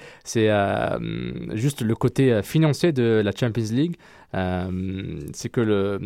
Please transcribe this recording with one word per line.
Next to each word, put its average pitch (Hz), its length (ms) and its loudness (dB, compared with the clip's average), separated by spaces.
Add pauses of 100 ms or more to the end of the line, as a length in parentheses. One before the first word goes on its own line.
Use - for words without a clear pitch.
(240)
c'est, 110 240 2
euh, 62 1040 -2
juste 127 280 -2
le 110 120 2
côté, 131 380 2
euh, 107 80 4
financier 156 520 2
de 117 300 4
la 101 100 0
Champions 113 380 -2
League. 151 260 0 (380)
Euh, 92 840 -4 (120)
c'est - 160 -10
que 123 140 0
le, 101 440 2